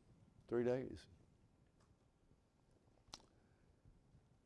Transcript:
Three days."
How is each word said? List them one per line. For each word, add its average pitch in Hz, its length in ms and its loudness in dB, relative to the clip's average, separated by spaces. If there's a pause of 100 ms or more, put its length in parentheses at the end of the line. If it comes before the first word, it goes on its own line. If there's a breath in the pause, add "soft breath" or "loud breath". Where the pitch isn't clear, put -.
(480)
Three 120 160 4
days." 123 440 0 (3500)